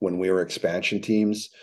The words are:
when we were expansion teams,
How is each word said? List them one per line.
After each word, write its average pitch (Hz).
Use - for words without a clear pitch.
when 90
we 92
were 92
expansion 87
teams, 107